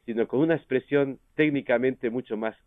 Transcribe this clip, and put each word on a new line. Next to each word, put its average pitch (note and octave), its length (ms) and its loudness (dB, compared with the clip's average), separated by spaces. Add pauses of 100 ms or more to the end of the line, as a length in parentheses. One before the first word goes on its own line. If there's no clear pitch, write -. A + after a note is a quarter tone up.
sino A2+ 240 -2
con B2 120 0
una E3 140 2
expresión C#3 640 -2 (160)
técnicamente B2+ 760 0
mucho A#2+ 260 -6
más A2 200 -6 (100)